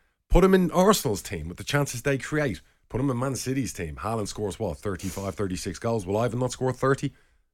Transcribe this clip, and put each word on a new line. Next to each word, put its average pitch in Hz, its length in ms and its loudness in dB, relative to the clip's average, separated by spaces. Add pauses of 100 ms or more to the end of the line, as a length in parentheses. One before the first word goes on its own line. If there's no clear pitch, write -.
(280)
Put 175 160 8
him 190 100 8
in 180 160 4
Arsenal's 160 520 4
team 80 260 -6
with 90 80 -10
the - 80 -14
chances 143 380 0
they 139 160 0
create. 147 420 -2 (280)
Put 110 120 -4
him 139 100 0
in 123 80 -2
Man 131 160 -2
City's 131 380 -4
team. 78 240 -8
Haaland 104 320 -4
scores, 104 320 -6
what, 95 180 -4
thirty-five, 98 560 -6
thirty-six 92 460 -6
goals? 113 260 -2
Will 98 120 -2
Ivan 120 200 0
not 123 140 -2
score 127 200 -2
thirty? 135 400 -2 (420)